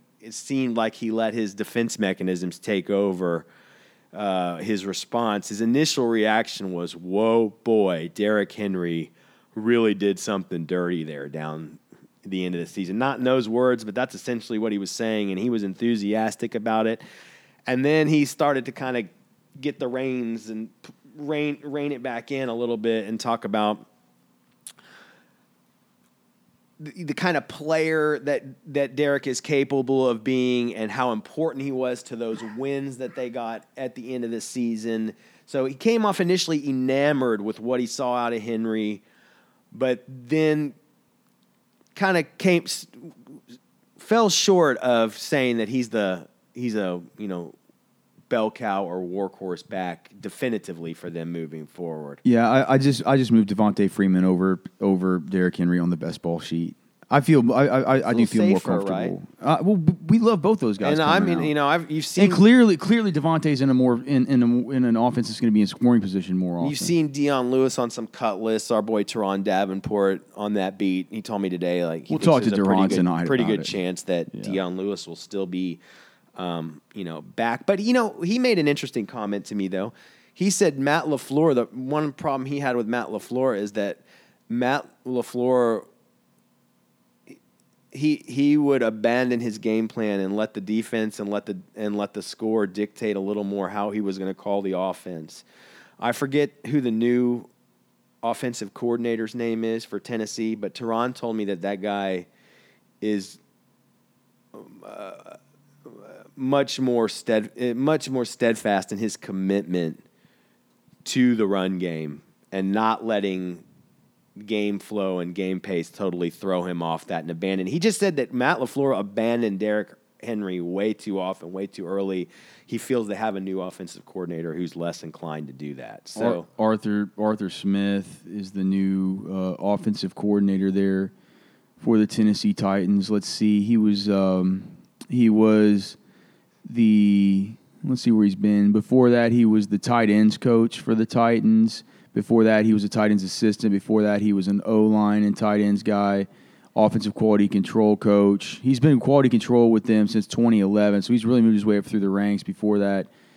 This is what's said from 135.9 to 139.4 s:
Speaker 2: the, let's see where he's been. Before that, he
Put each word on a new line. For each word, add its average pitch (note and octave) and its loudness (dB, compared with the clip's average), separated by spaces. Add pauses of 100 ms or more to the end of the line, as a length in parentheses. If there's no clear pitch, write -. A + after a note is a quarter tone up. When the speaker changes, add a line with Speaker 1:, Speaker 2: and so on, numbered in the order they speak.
Speaker 2:
the, G#2 4 (320)
let's B2+ -2
see A#2+ 2
where G#2+ 6
he's G2+ 4
been. G#2 4
Before B2 6
that, A#2 4
he A#2+ 6